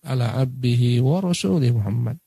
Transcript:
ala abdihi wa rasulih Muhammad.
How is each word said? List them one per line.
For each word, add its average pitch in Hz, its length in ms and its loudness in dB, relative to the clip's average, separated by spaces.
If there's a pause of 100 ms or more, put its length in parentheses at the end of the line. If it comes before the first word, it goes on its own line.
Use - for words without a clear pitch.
ala 123 320 -2
abdihi 123 640 2
wa 143 160 2
rasulih 175 560 0
Muhammad. 120 520 -2